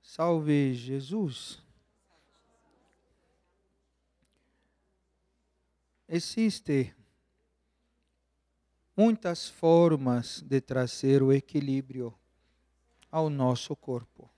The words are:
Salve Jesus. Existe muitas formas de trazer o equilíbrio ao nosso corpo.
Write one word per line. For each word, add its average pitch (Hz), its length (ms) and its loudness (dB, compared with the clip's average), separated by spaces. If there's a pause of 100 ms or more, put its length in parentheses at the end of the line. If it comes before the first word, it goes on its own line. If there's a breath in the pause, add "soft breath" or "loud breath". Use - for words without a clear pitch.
Salve 151 640 2
Jesus. 135 880 -6 (4000)
Existe 165 880 -2 (2000)
muitas 208 540 0
formas 160 920 2
de 135 200 0
trazer 135 600 0
o 135 120 4
equilíbrio 135 840 -4 (920)
ao 156 180 0
nosso 135 460 0
corpo. - 640 -12